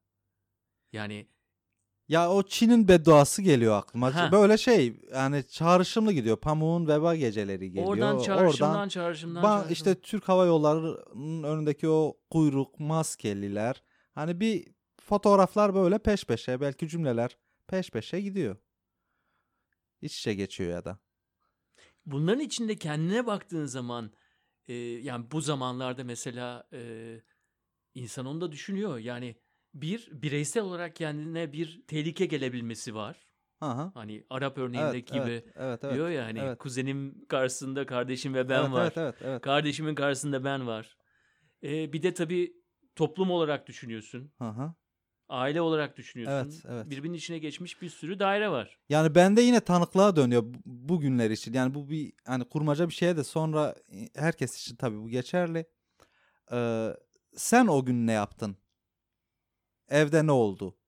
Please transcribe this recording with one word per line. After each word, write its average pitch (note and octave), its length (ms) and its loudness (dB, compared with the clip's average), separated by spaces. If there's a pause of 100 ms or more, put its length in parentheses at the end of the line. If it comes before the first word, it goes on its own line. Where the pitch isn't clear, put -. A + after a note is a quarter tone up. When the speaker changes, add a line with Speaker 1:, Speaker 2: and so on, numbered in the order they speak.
(920)
Speaker 1:
Yani G#2 340 -10 (800)
Speaker 2:
Ya E3+ 240 4
o G3 120 4
Çin'in A3+ 440 6
bedduası D#3+ 540 8
geliyor A#2 360 6
aklıma. B2+ 380 -2
Speaker 1:
Ha. E3 160 0
Speaker 2:
Böyle G#3 260 8
şey, F3 440 4 (120)
yani C3+ 340 -2
çağrışımlı F3+ 680 2
gidiyor. A2+ 240 2
Pamuk'un D#3 500 0
Veba D#3 280 4
Geceleri G2 560 -2
geliyor. C3 160 -2
Speaker 1:
Oradan G3 320 0
çağrışımdan, D#3 520 2
Speaker 2:
Oradan G3+ 180 0
Speaker 1:
çağrışımdan, E3+ 540 -6
Speaker 2:
ba-, G#3 40 8
Speaker 1:
çağrışımdan. G3 260 2
Speaker 2:
işte E3 280 0
Türk - 280 -6
Hava F#3 160 6
Yolları'nın D#3 1000 0
önündeki D3+ 460 -2
o D#3 280 2 (120)
kuyruk, C#3+ 500 2
maskeliler. A2 1040 -4 (320)
Hani E3+ 240 -4
bir G#3+ 280 -2 (340)
fotoğraflar G3+ 760 4
böyle F#3+ 220 4
peş G#3 280 0
peşe, B2+ 360 -2
belki C#3+ 260 -4
cümleler C3 500 -2 (300)
peş F#3 240 -4
peşe E3+ 300 -6
gidiyor. F#3+ 340 -4 (1500)
İç - 180 -12
içe A2 140 -2
geçiyor F#2+ 380 -6
ya E2+ 140 -8
da. F#2+ 140 -12 (1080)
Speaker 1:
Bunların D#3+ 340 -2
içinde A3+ 360 -6
kendine E3+ 500 -4
baktığın F3 400 -6
zaman, A#2+ 460 -10 (560)
e, B2 60 -12
yani A#2+ 580 -10
bu D#3 100 -4
zamanlarda B2+ 600 -6
mesela, B2 680 -12
e, A2+ 480 -16 (720)
insan B2 300 -12
onu D#3 160 -8
da E3+ 100 -6
düşünüyor. F#3+ 460 -8
Yani A#2+ 380 -10 (380)
bir, E3 360 -8 (120)
bireysel D3 420 -4
olarak F3 320 -10
kendine D#3 580 -8
bir D#3+ 340 -10
tehlike D#3 380 -4
gelebilmesi B2 680 -6
var. G#2+ 300 -10 (360)
Speaker 2:
Aha. D3+ 320 -6
Speaker 1:
Hani G#2+ 360 -14
Arap C3+ 280 -6
örneğindeki B2+ 580 -4
Speaker 2:
Evet, C3+ 100 -4
Speaker 1:
gibi A#2+ 60 -4
Speaker 2:
evet, A#2 140 -8 (100)
evet, B2+ 280 -8
evet. C#3 120 -6
Speaker 1:
diyor E3 140 -2
ya C3+ 160 -6
hani, A2 140 -8
Speaker 2:
Evet. C3 180 -6
Speaker 1:
"Kuzenim C3+ 720 -8
karşısında C3+ 560 -2
kardeşim B2+ 480 -6
ve B2+ 160 0
ben C3 120 2
Speaker 2:
Evet, C3+ 100 0
Speaker 1:
var." B2 120 0
Speaker 2:
evet, D#3+ 140 -2
evet, D3 240 -4
evet. B2+ 200 -8
Speaker 1:
Kardeşimin D3 540 -2
karşısında C#3 480 -2
ben C3+ 240 -4
var. A2 300 -10 (680)
E, D3+ 300 -6
bir D#3+ 100 -6
de F3+ 100 0
tabii F3 400 -4 (420)
toplum F3+ 360 -2
olarak D#3 360 -2
düşünüyorsun. A#2+ 720 -14
Speaker 2:
Aha. B2 360 -8 (560)
Speaker 1:
Aile C#3+ 300 -2
olarak D#3 360 -2
düşünüyorsun. B2+ 380 -8
Speaker 2:
Evet, D3 340 -8
evet. A#2+ 200 -10
Speaker 1:
Birbirinin D3+ 280 -8
içine E3 220 -10
geçmiş D#3+ 420 -12
bir F3 80 -10
sürü F#3 300 -10
daire G3+ 320 0
var. A#2 280 -6 (100)
Speaker 2:
Yani D#3 260 4
bende G3 260 8
yine A#3+ 180 8
tanıklığa F3+ 560 4
dönüyor A#2+ 300 6
bu, B2 200 -14
bugünler B2+ 640 0
için. A2+ 240 -6
Yani C3 200 0
bu C#3+ 160 -10
bir, D3+ 240 -8 (120)
hani, B2 240 -6
kurmaca D#3 400 0
bir - 40 -12
şeye F3 240 0
de C#3 60 0
sonra, D#3 520 -2 (160)
e, G#2 240 -14
herkes C#3 420 -4
için - 180 -14
tabii G#2+ 260 -4
bu A2+ 80 -12
geçerli. E3 560 -4 (840)
Ee, A#2 460 -2 (380)
sen A#3+ 320 4
o C#3 180 4
gün A#2+ 220 0
ne A2+ 40 2
yaptın? G#2 460 -4 (1300)
Evde D3+ 380 4
ne D3+ 40 4
oldu? G2+ 460 0 (100)